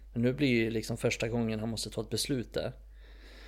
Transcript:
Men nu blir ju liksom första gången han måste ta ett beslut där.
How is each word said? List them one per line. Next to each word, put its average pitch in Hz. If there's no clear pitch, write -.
Men 120
nu 123
blir 139
ju 113
liksom 113
första 117
gången 110
han 110
måste 107
ta -
ett 107
beslut 117
där. 110